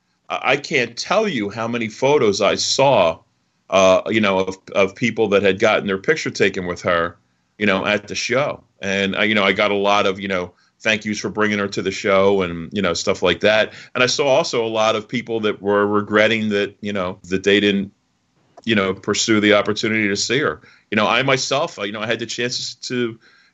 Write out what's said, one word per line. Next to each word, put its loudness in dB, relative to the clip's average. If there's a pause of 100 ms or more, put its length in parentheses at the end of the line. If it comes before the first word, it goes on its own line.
(280)
I, -6 (120)
I 0
can't -4
tell -2
you -4
how -6
many -4
photos 2
I 2
saw, 2 (500)
uh, 6
you 0
know, 2
of, -6 (160)
of 0
people -2
that 4
had 2
gotten 2
their -2
picture -2
taken -2
with -8
her, 0 (420)
you -4
know, 2
at -2
the -8
show. -4 (180)
And, -2
uh, 0
you 2
know, 2
I 4
got 2
a 0
lot 2
of, -2
you -8
know, -4 (280)
"Thank -2
yous -4
for -6
bringing 0
her -2
to -8
the -2
show," 2
and, -6
you -4
know, 0
stuff -4
like 2
that. 2 (220)
And 2
I 2
saw 0
also 2
a -4
lot 2
of -6
people -4
that -2
were 2
regretting 2
that, -2
you -6
know, -4 (120)
that 0
they 6
didn't, 2 (760)
you 0
know, 2
pursue 0
the 6
opportunity 0
to -2
see -2
her. -4 (300)
You -2
know, 2
I 2
myself, -2
uh, -6
you -6
know, -10
I -8
had -2
the -8
chance -6
to -6 (360)